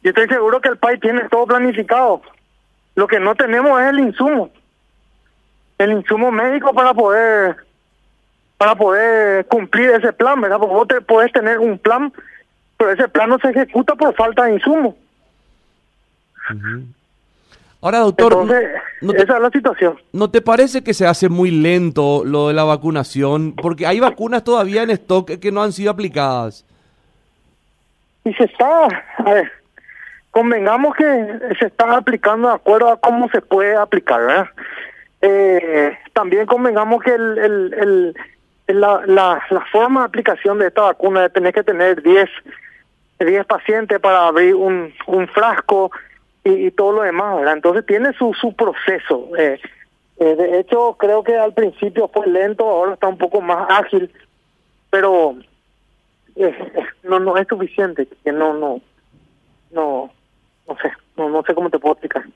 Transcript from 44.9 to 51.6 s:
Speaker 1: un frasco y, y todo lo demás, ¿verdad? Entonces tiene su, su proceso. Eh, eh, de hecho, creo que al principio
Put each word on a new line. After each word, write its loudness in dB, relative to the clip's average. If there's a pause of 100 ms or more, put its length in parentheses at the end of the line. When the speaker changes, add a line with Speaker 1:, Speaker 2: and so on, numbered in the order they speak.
Speaker 1:
un -2
frasco 0 (520)
y, 0
y 0
todo 0
lo 0
demás, -2
¿verdad? 0
Entonces 0
tiene 0
su, -2
su -6
proceso. -4
Eh, 0 (580)
eh, 2
de 0
hecho, 0
creo 2
que 0
al 0
principio -2